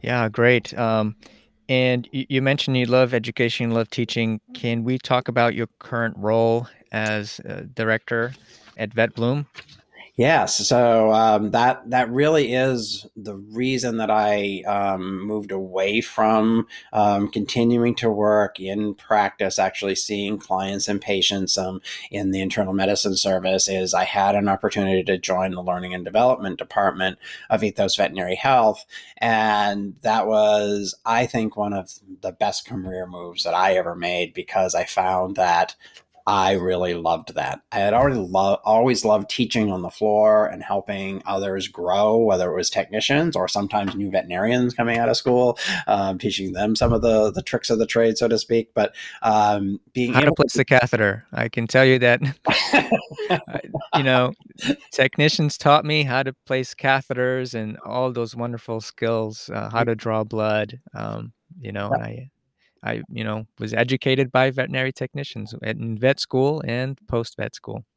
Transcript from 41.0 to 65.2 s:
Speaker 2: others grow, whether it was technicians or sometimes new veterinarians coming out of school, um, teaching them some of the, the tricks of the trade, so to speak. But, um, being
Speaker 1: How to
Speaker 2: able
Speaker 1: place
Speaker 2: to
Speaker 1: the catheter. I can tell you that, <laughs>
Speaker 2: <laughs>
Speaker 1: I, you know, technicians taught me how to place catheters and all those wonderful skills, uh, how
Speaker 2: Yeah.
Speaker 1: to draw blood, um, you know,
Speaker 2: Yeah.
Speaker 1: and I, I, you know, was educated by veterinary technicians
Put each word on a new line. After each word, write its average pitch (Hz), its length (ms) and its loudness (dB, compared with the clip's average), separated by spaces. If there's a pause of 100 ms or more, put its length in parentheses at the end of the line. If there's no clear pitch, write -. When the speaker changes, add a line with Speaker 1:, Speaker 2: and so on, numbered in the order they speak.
Speaker 2:
others 98 400 -4
grow, 101 500 2
whether 92 320 2
it 78 60 -2
was 90 160 -2
technicians 139 640 0
or 92 120 -2
sometimes 101 460 -2
new 101 160 -4
veterinarians 98 640 0
coming 117 240 -2
out 117 100 0
of 120 100 2
school, 123 420 2 (260)
um, 98 320 0
teaching 95 360 -4
them 107 220 0
some 120 180 2
of 110 100 2
the, 110 260 4
the - 140 -6
tricks - 260 -4
of 113 80 2
the 110 80 2
trade, 113 320 2
so 117 100 2
to 113 120 2
speak. 117 340 -2
But, 104 220 0 (260)
um, 104 580 2 (140)
being 123 200 -2
Speaker 1:
How 127 80 6
to 151 40 4
Speaker 2:
able 147 120 4
Speaker 1:
place - 160 0
Speaker 2:
to - 40 -2
Speaker 1:
the 135 80 2
catheter. 113 680 2
I 117 160 -2
can 117 200 -4
tell 131 180 6
you 131 140 6
that, 120 220 4
<laughs> 135 220 -6
Speaker 2:
<laughs> - 60 -2 (800)
Speaker 1:
I, - 320 -4 (340)
you 139 60 4
know, 127 320 2 (580)
technicians 147 680 2
taught 147 260 6
me 151 160 0
how 135 220 0
to 131 100 -4 (140)
place 131 260 -2
catheters 127 800 -2
and 110 320 -6
all 127 260 -2
those 117 240 -6
wonderful 117 460 -6
skills, 110 720 -4
uh, 107 180 -6
how 117 100 0
Speaker 2:
Yeah. - 20 2
Speaker 1:
to 117 120 0
draw 110 280 -2
blood, 107 560 -2 (160)
um, 110 380 -10 (260)
you 113 120 -12
know, 101 200 -6
Speaker 2:
Yeah. 135 60 -2
Speaker 1:
and 113 60 -6
I, 117 260 -12 (540)
I, 113 260 -6
you 113 140 -8
know, 110 240 -6 (100)
was 110 160 -8
educated 127 580 0
by 131 200 2
veterinary 131 400 -4
technicians 127 720 -10